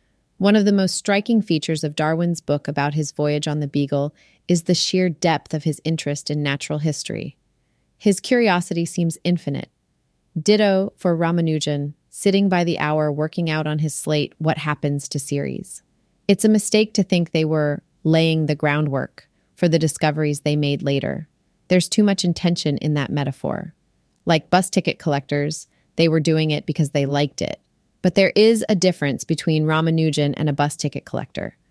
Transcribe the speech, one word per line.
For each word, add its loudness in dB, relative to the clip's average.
One 4
of 4
the 4
most 2
striking 0
features -2
of -6
Darwin's 0
book -4
about -2
his -2
voyage -2
on -2
the -4
Beagle -2
is 0
the 2
sheer 0
depth -2
of -6
his -2
interest -4
in -2
natural -4
history. -6
His 2
curiosity 0
seems -2
infinite. -4
Ditto 2
for 0
Ramanujan, 0
sitting 2
by 2
the 0
hour 0
working -2
out 0
on -2
his -2
slate -2
what -2
happens -4
to -6
Ceres. -6
It's 2
a 4
mistake 2
to 2
think 0
they 0
were 0
laying 2
the 0
groundwork -2
for 0
the 4
discoveries 0
they 0
made 0
later. -2
There's 2
too 2
much 2
intention 0
in -2
that -2
metaphor. -6
Like 2
bus 2
ticket -2
collectors, -4
they 4
were 2
doing 2
it -4
because -2
they 0
liked -2
it. -4
But 0
there 4
is 4
a 2
difference 0
between 0
Ramanujan 0
and -2
a 0
bus -2
ticket -6
collector. -8